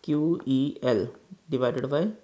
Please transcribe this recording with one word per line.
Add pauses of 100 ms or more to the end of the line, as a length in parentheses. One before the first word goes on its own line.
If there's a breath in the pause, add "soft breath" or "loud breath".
क्यू
ई (240)
एल (440)
divided
by (220)